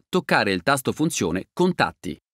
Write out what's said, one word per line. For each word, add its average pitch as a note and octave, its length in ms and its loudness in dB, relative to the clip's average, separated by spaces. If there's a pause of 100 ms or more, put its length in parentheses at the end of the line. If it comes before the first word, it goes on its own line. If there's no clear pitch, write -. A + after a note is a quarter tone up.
toccare C#3+ 460 2
il F2+ 100 0
tasto C#3 300 0
funzione G2 580 -2
Contatti. G#2 680 -2 (140)